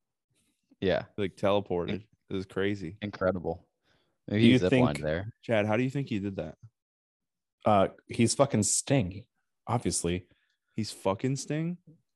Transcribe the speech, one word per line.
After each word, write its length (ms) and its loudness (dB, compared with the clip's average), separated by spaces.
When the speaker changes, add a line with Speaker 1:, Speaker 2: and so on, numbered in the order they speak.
Speaker 1:
Yeah. 260 0
Speaker 2:
Like, 200 -4
teleported. 520 -2
Speaker 1:
In- 140 -8
Speaker 2:
It 60 -6
was 100 -6
crazy. 560 -4
Speaker 1:
Incredible. 640 -4
Maybe 140 0
Speaker 3:
Do 40 8
Speaker 1:
he 60 8
Speaker 3:
you 80 8
Speaker 1:
zip 140 2
lined 240 4
Speaker 3:
think 60 -8
Speaker 1:
there. 380 -4
Speaker 2:
Chad, 240 0
how 100 0
do 60 2
you 80 0
think 200 -4
he 100 -2
did 160 -6
that? 200 -8
Speaker 3:
Uh, 220 6
he's 280 2
fucking 260 2
Sting, 640 0
obviously. 600 -2
Speaker 2:
He's 160 -6
fucking 460 -4
Sting? 400 -6